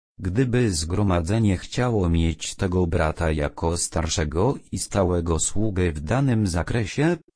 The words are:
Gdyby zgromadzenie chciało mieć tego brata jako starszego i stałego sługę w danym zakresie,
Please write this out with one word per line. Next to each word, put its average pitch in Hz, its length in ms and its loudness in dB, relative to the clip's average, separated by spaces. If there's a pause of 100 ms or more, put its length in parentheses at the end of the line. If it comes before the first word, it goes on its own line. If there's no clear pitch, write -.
(200)
Gdyby 113 540 0
zgromadzenie 90 840 2
chciało 110 520 0
mieć 82 460 0
tego 92 320 0
brata 80 440 0
jako 78 460 -2
starszego 80 800 -2 (160)
i - 80 -4
stałego 87 600 0
sługę 92 520 0
w 76 80 -6
danym 113 480 2
zakresie, 113 720 0 (180)